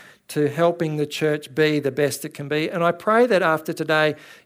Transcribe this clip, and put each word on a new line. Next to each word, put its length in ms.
to 220
helping 480
the 80
church 500
be 240
the 120
best 340
it 80
can 160
be. 200
And 140
I 80
pray 360
that 140
after 300
today, 440